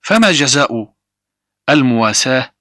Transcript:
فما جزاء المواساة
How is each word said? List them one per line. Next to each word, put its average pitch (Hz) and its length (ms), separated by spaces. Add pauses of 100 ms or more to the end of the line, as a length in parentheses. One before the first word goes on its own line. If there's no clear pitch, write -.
فما 214 300
جزاء 139 640 (760)
المواساة 127 920